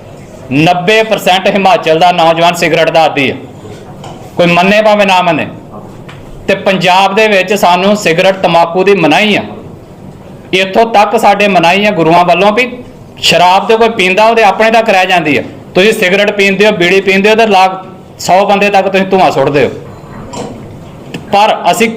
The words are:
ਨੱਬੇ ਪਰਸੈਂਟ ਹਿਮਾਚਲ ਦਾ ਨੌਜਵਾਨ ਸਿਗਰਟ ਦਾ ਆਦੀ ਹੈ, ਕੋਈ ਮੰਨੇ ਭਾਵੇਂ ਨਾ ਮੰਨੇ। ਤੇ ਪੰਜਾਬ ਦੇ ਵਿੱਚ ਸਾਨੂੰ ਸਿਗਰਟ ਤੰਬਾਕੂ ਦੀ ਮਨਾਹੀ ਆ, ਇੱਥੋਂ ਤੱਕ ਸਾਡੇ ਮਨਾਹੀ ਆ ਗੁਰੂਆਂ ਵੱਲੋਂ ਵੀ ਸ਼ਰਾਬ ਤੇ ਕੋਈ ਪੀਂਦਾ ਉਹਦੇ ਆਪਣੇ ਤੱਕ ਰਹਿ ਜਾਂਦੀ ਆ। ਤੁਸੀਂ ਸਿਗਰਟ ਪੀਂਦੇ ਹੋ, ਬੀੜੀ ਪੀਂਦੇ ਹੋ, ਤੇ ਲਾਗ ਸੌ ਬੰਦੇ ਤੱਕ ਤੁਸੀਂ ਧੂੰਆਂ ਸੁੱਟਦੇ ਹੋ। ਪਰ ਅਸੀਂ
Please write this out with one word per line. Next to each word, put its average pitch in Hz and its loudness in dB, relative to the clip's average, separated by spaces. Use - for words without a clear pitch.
ਨੱਬੇ 180 2
ਪਰਸੈਂਟ 190 -2
ਹਿਮਾਚਲ 185 2
ਦਾ 180 4
ਨੌਜਵਾਨ 170 2
ਸਿਗਰਟ 165 0
ਦਾ 160 2
ਆਦੀ 139 0
ਹੈ, - -6
ਕੋਈ 175 2
ਮੰਨੇ 180 2
ਭਾਵੇਂ 208 2
ਨਾ 185 2
ਮੰਨੇ। 156 -2
ਤੇ 202 2
ਪੰਜਾਬ 190 0
ਦੇ 220 2
ਵਿੱਚ 190 0
ਸਾਨੂੰ 190 2
ਸਿਗਰਟ 185 0
ਤੰਬਾਕੂ 170 2
ਦੀ 202 2
ਮਨਾਹੀ 180 0
ਆ, 117 -4
ਇੱਥੋਂ 190 2
ਤੱਕ 214 2
ਸਾਡੇ 208 2
ਮਨਾਹੀ 185 2
ਆ 208 0
ਗੁਰੂਆਂ 170 2
ਵੱਲੋਂ 175 2
ਵੀ 240 -2
ਸ਼ਰਾਬ 180 2
ਤੇ 226 2
ਕੋਈ 226 2
ਪੀਂਦਾ 196 0
ਉਹਦੇ 226 2
ਆਪਣੇ 220 2
ਤੱਕ 226 2
ਰਹਿ 185 2
ਜਾਂਦੀ 165 0
ਆ। 107 -2
ਤੁਸੀਂ 196 4
ਸਿਗਰਟ 202 0
ਪੀਂਦੇ 196 2
ਹੋ, 214 2
ਬੀੜੀ 175 0
ਪੀਂਦੇ 196 2
ਹੋ, 220 4
ਤੇ 220 2
ਲਾਗ 190 4
ਸੌ 185 2
ਬੰਦੇ 202 2
ਤੱਕ 196 2
ਤੁਸੀਂ 190 0
ਧੂੰਆਂ 190 2
ਸੁੱਟਦੇ 143 0
ਹੋ। 104 0
ਪਰ 202 2
ਅਸੀਂ 208 0